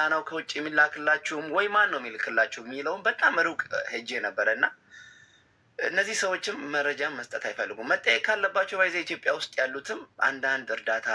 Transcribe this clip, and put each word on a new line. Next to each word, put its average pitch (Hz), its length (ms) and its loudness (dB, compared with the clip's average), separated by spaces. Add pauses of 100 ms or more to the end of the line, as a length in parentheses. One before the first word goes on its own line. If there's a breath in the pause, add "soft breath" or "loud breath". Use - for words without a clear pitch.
ነው 156 140 4
ከውጭ 160 300 -6
የሚላክላችሁም 151 960 2
ወይ 190 180 2
ማን 208 200 4
ነው 156 100 0
የሚልክላችሁ 113 640 0
የሚለውን 139 420 -4
በጣም 240 380 2
ሩቅ 165 200 2 (260)
ሄጄ 117 240 -8 (100)
ነበረ 104 300 0
እና 117 160 2 (1120 soft breath)
እነዚህ 202 380 0
ሰዎችም 185 400 -2 (140)
መረጃ 143 400 0
መስጠት 123 340 -8
አይፈልጉም። 104 440 -4
መጠየቅ - 340 4
ካለባቸው 196 560 0
ባይዘ 180 200 4
ኢትዮጵያ 160 340 -2
ውስጥ 156 220 -4
ያሉትም 135 460 -2 (200)
አንዳንድ 135 500 0
እርዳታ 113 440 -2